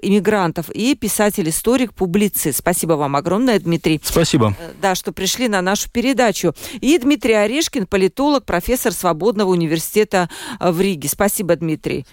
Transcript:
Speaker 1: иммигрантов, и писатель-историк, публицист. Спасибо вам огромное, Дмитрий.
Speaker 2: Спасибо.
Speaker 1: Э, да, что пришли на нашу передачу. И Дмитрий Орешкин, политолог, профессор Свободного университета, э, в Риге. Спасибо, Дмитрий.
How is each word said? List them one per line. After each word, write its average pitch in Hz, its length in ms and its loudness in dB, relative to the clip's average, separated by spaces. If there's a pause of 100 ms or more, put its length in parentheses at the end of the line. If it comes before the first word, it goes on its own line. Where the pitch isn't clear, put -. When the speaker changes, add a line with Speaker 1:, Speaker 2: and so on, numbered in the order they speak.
Speaker 1:
иммигрантов, 190 640 0
и 247 260 0
писатель-историк, 208 1000 0
публицист. 185 640 0
Спасибо 170 340 0
вам 143 220 -2
огромное, 196 440 2
Дмитрий. 160 440 0
Speaker 2:
Спасибо. 131 560 2
Speaker 1:
Э, 170 120 -14 (100)
да, 190 140 0
что - 160 -8
пришли 233 360 -4
на 202 140 0
нашу 190 280 -2
передачу. 233 640 0 (280)
И 285 160 4
Дмитрий 262 360 2
Орешкин, 220 520 0
политолог, 247 600 2
профессор 226 460 -2
Свободного 185 580 0
университета, 175 800 0 (300)
э, 180 120 2
в 170 100 0
Риге. 165 280 -2
Спасибо, 190 460 0
Дмитрий. 151 580 -4